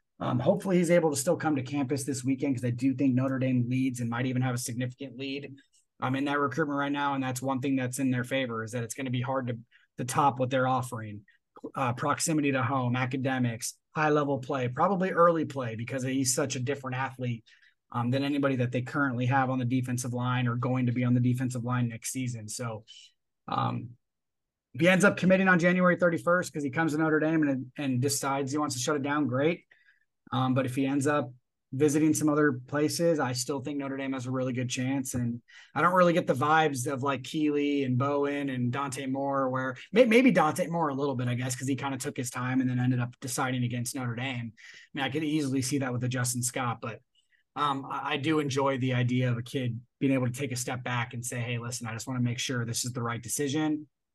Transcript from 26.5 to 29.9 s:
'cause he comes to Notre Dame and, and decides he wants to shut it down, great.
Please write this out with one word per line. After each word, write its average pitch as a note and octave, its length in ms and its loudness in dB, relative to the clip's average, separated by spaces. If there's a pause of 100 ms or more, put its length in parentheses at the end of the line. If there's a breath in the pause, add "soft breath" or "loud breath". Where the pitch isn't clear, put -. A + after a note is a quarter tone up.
'cause D3 120 -4
he C3+ 60 -2
comes D#3 220 2
to D3+ 60 0
Notre D#3 220 2
Dame D#3 240 2
and, C3 220 0 (120)
and C3 240 0
decides C#3 500 -2
he D3+ 60 0
wants D3 160 -2
to - 60 -4
shut D3+ 160 0
it C3+ 60 -2
down, C#3+ 260 0
great. C#3 360 0 (680 soft breath)